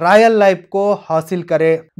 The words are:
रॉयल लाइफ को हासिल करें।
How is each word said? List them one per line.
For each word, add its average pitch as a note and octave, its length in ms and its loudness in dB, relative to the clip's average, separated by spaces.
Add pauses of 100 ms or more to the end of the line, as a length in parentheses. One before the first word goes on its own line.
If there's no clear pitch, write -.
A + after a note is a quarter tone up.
रॉयल G#3+ 380 4
लाइफ G3 320 0
को G3+ 200 -2 (140)
हासिल D#3+ 380 -6
करें। D#3+ 360 -2 (200)